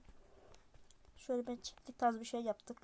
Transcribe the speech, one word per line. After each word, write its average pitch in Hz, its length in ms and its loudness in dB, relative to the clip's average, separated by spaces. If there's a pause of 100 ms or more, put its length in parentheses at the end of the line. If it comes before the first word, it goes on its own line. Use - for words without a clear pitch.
(1160)
Şöyle 247 300 2
bir 240 140 -2
çiftlik - 380 -10
tarzı 233 200 8
bir 226 60 -6
şey 233 160 0
yaptık. 226 420 0